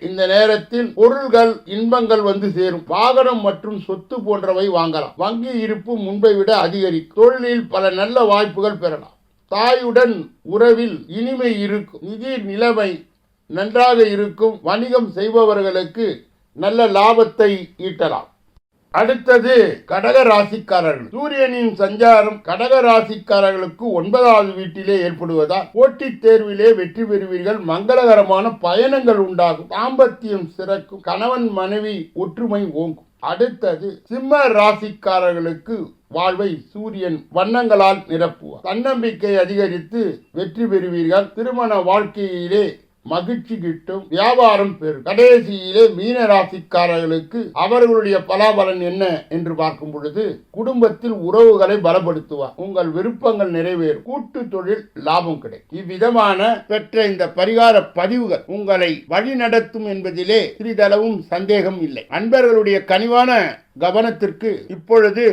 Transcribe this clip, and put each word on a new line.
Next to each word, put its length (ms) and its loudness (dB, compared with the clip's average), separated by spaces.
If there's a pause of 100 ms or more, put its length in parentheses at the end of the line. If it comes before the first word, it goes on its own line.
இந்த 140 -6 (120)
நேரத்தில் 540 2 (120)
பொருள்கள், 540 4 (220)
இன்பங்கள் 540 0
வந்து 180 -2 (100)
சேரும். 360 -4
வாகனம் 540 2
மற்றும் 300 -6 (100)
சொத்து 380 -10
போன்றவை 400 -2 (120)
வாங்கலாம். 360 -4 (100)
வங்கி 300 -6 (120)
இருப்பு 300 -6 (100)
முன்பை 340 2
விட 120 2 (140)
அதிகரிக்கும். 560 -4
தொழிலில் 420 2 (120)
பல 160 2 (100)
நல்ல 300 2
வாய்ப்புகள் 520 0
பெறலாம். 320 -6 (360)
தாயுடன் 640 2 (400)
உறவில் 420 2 (220)
இனிமை 340 -4 (140)
இருக்கும். 420 -8
நிதி 240 -10 (160)
நிலைமை 400 -2 (680)
நன்றாக 420 4 (140)
இருக்கும். 420 -2 (120)
வணிகம் 400 -2 (100)
செய்பவர்களுக்கு 920 0 (560)
நல்ல 200 2 (140)
லாபத்தை 520 4 (360)
ஈட்டலாம். 400 -6 (720)
அடுத்தது 540 2 (380)
கடக 260 2 (120)
ராசிக்காரர்கள். 840 0
சூரியனின் 560 -2 (120)
சஞ்சாரம் 680 4
கடக 260 0 (140)
ராசிக்காரர்களுக்கு 1000 0 (140)
ஒன்பதாவது 580 4
வீட்டிலே 380 -4 (100)
ஏற்படுவதால் 720 -2
போட்டித் 480 2
தேர்விலே 460 4 (100)
வெற்றி 320 -6
பெறுவீர்கள். 480 -4 (100)
மங்களகரமான 840 4 (140)
பயணங்கள் 640 2
உண்டாகும். 500 -2
தாம்பத்தியம் 680 0 (120)
சிறக்கும். 500 -8
கணவன் 400 -2 (120)
மனைவி 360 -4 (300)
ஒற்றுமை 360 -6 (200)
ஓங்கும். 260 -8 (240)
அடுத்தது 580 -4 (220)
சிம்ம 320 0 (160)
ராசிக்காரர்களுக்கு 1160 -2 (420)
வாழ்வை 320 -2 (240)
சூரியன் 440 -8 (200)
வண்ணங்களால் 720 2
நிரப்புவார். 580 -6
தன்னம்பிக்கை 640 -2 (100)
அதிகரித்து 580 -4 (360)
வெற்றி 320 -6
பெறுவீர்கள். 680 0
திருமண 420 -2 (100)
வாழ்க்கையிலே 720 -2 (460)
மகிழ்ச்சி 500 -6
கிட்டும். 400 -8 (120)
வியாபாரம் 640 2
பெறும். 260 -8
கடைசியிலே 800 4 (160)
மீன 180 -4 (140)
ராசிக்காரர்களுக்கு 1080 -2 (240)
அவர்களுடைய 540 2 (100)
பலாபலன் 600 2
என்ன 140 -2 (320)
என்று 260 -4
பார்க்கும் 320 -6
பொழுது 300 -6 (340)
குடும்பத்தில் 580 0 (120)
உறவுகளை 500 6 (100)
பலப்படுத்துவார். 640 -2 (120)
உங்கள் 320 -2
விருப்பங்கள் 600 -2
நிறைவேறும். 520 -4
கூட்டு 320 -10 (120)
தொழில் 300 -6 (240)
லாபம் 360 -2
கிடைக்கும். 360 -16
இவ்விதமான 720 0 (200)
பெற்ற 400 -2
இந்த 280 -4
பரிகார 440 4 (160)
பதிவுகள் 460 -2 (120)
உங்களை 340 0 (240)
வழி 180 -2 (100)
நடத்தும் 520 -2
என்பதிலே 460 -2 (200)
சிறிதளவும் 580 0 (140)
சந்தேகம் 560 -2
இல்லை. 160 -12 (140)
அன்பர்களுடைய 600 2 (140)
கனிவான 480 2 (440)
கவனத்திற்கு 640 -2 (260)
இப்பொழுது 560 2